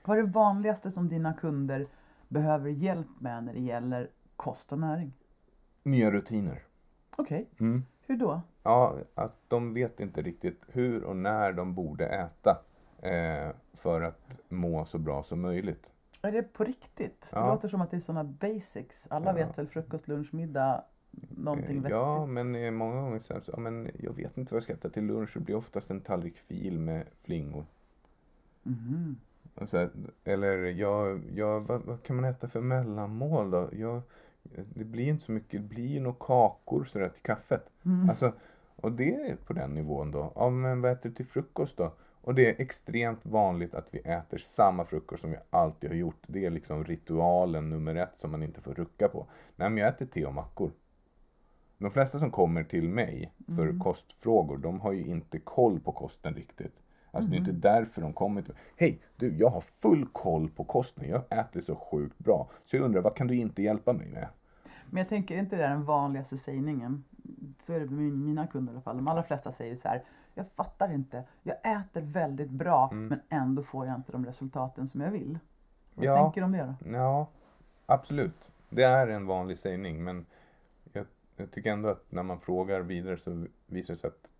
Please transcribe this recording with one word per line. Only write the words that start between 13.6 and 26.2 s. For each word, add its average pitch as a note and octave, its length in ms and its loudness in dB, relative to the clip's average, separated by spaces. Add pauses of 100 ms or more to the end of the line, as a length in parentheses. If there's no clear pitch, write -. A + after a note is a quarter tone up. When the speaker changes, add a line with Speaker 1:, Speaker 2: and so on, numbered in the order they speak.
Speaker 2:
för E2 280 0
att - 360 -8 (120)
må E2+ 360 -2
så - 120 -6
bra D2 260 -2
som E2+ 180 -4
möjligt. F2+ 520 -4 (280)
Speaker 1:
Är G#3 100 -2
det A3+ 120 -2
på - 200 -6
riktigt? - 580 -8 (100)
Det - 80 -2
Speaker 2:
Ja. B2 140 4
Speaker 1:
låter G3+ 140 -2
som F#3 140 -2
att E3+ 100 -4
det F3+ 60 -4
är E3+ 40 -4
såna D#3+ 220 -4
basics. F#3 880 -8
Alla D#3 140 -2
Speaker 2:
Ja. F#3+ 80 2
Speaker 1:
vet D#3+ 240 -2
väl D3 100 -4
frukost, D#3+ 400 -8
lunch, D3 260 -4
middag, C#3 500 0 (460)
någonting - 560 -4
Speaker 2:
Eh, B2 60 -2
ja, C#3 340 2
Speaker 1:
vettigt. C3 80 -4
Speaker 2:
men, A#2+ 320 -2
eh, A2+ 60 -2
många A2+ 300 -2
gånger A#2 180 -4
så - 140 -6
här, - 80 2
så, - 100 -10
ja, - 80 -6
men A#2 400 -6
jag - 140 -4
vet - 240 -8
inte B2+ 160 -2
vad A#2 40 4
jag A#2 60 0
ska - 100 -4
äta - 160 -6
till G#2+ 160 0
lunch. A2 280 0
Det G2 60 -4
blir - 160 -2
oftast - 360 -4
en F#2+ 100 -4
tallrik F2 360 -2